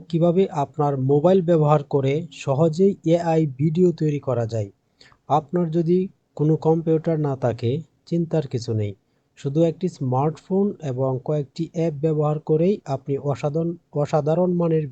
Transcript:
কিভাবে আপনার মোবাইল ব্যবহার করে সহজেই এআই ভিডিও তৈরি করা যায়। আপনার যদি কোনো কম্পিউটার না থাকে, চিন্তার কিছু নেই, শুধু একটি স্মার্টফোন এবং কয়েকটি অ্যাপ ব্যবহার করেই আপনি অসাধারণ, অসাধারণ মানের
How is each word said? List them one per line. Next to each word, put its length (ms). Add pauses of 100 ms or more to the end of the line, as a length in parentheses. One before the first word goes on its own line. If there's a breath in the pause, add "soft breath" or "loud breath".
কিভাবে 400
আপনার 480
মোবাইল 440
ব্যবহার 420
করে 480
সহজেই 640 (100)
এআই 400
ভিডিও 460
তৈরি 280
করা 260
যায়। 260 (560 soft breath)
আপনার 440
যদি 360 (280)
কোনো 200
কম্পিউটার 640
না 160
থাকে, 460 (240)
চিন্তার 420
কিছু 260
নেই, 200 (420)
শুধু 280
একটি 260
স্মার্টফোন 920
এবং 440
কয়েকটি 480
অ্যাপ 200
ব্যবহার 460
করেই 460
আপনি 320
অসাধারণ, 580 (180)
অসাধারণ 600
মানের 380